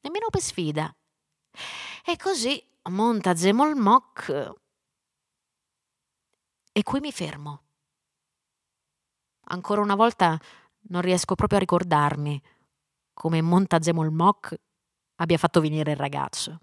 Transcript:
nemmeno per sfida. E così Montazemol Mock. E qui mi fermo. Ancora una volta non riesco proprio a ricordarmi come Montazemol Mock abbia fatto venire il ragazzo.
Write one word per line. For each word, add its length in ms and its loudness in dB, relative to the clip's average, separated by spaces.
nemmeno 280 -6
per 120 -2
sfida. 520 -6
E 120 -4
così 440 -4
Montazemol 880 2
Mock. 760 0
E 100 0
qui 160 -2
mi 140 -8
fermo. 480 -12
Ancora 340 -4
una 160 0
volta 420 2
non 140 -4
riesco 340 0
proprio 240 2
a 20 2
ricordarmi 800 0
come 280 -2
Montazemol 720 2
Mock 420 2
abbia 220 2
fatto 240 4
venire 300 -2
il 60 -2
ragazzo. 640 -6